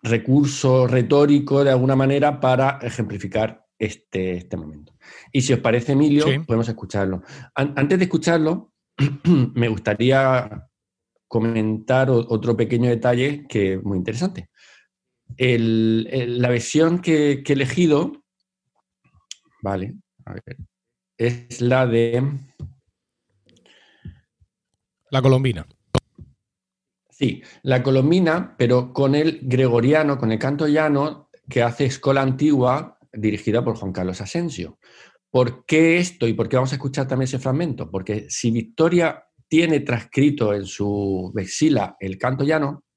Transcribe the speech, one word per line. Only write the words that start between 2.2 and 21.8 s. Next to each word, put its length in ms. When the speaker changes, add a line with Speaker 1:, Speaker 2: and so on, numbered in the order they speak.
Speaker 1:
para 420
ejemplificar 840
este, 580
este 200
momento. 380
Y 100
si 100
os 80
parece, 320
Emilio, 340
Speaker 2:
Sí. 140
Speaker 1:
podemos 280
escucharlo. 540
An-, 220
antes 220
de 60
escucharlo, 680
<clears throat> 580
me 140
gustaría 1000
comentar 840
o-, 180
otro 280
pequeño 340
detalle 580
que 260
es 80
muy 160
interesante. 500
El, 760
el, 320
la 60
versión 520
que, 440
que 80
he 20
elegido, 580
vale, 320
a 80
ver, 240
es 440
la 260